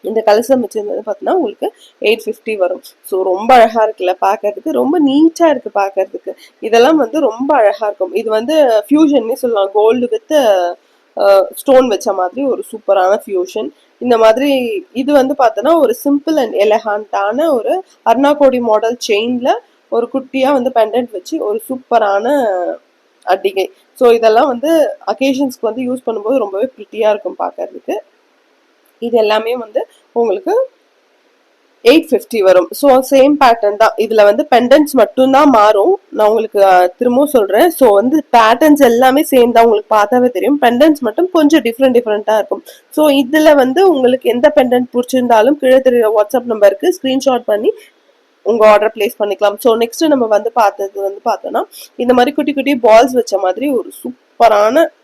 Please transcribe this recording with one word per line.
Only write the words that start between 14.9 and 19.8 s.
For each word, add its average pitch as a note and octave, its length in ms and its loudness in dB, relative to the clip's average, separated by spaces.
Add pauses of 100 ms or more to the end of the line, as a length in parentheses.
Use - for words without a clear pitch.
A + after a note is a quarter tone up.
இது C4 200 -4
வந்து C4+ 260 2
பார்த்தோன்னா, C#4 400 0
ஒரு B3+ 160 0
simple C#4+ 440 -2
and A#3 160 -4
elegant-ஆன G#3+ 1000 -2
ஒரு C4 280 -4 (220)
அருணாக்கோடி C4 560 2
மாடல் A3+ 380 -2 (100)
செயின்ல A#3+ 460 -2 (340)